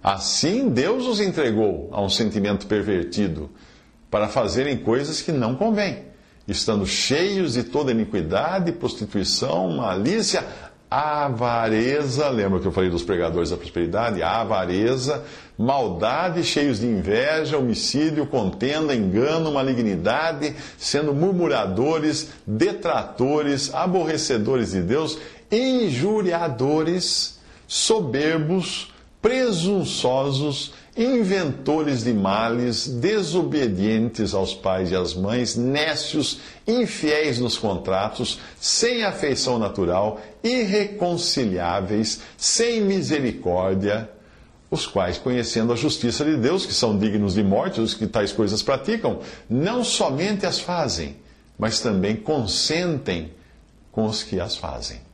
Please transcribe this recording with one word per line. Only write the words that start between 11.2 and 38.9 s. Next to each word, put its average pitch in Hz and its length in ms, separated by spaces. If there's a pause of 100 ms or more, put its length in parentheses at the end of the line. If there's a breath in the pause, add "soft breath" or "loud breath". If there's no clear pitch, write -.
lembra 98 300
que 95 80
eu 90 40
falei 92 200
dos 85 100
pregadores 85 480
da 87 80
prosperidade? 90 640
Avareza, 110 1000 (340 loud breath)
maldade, 131 840
cheios 139 380
de 117 40
inveja, 127 720
homicídio, 143 680
contenda, 139 680
engano, 131 580
malignidade, 135 1040 (220 loud breath)
sendo 143 380
murmuradores, 151 1120 (160 loud breath)
detratores, 143 1300
aborrecedores 139 1000
de 92 100
Deus, 143 340 (340 loud breath)
injuriadores, 170 1900 (280 loud breath)
soberbos, 160 1200 (300 loud breath)
presunçosos, 151 1500 (220 loud breath)
Inventores 160 1080
de 120 100
males, 113 760
desobedientes 120 1500
aos 95 180
pais 92 380
e 92 40
às 87 200
mães, 110 400
nécios, 143 840 (280 loud breath)
infiéis 151 720
nos 123 180
contratos, 98 840 (200 loud breath)
sem 233 440